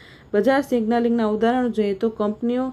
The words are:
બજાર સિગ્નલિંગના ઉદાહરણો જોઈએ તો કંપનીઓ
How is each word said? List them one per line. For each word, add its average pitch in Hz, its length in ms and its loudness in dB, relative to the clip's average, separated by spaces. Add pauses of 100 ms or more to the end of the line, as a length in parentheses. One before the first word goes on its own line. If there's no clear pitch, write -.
(300)
બજાર 262 320 2
સિગ્નલિંગના 233 640 0
ઉદાહરણો 226 420 0
જોઈએ 214 260 0
તો 226 160 -2
કંપનીઓ 233 640 -4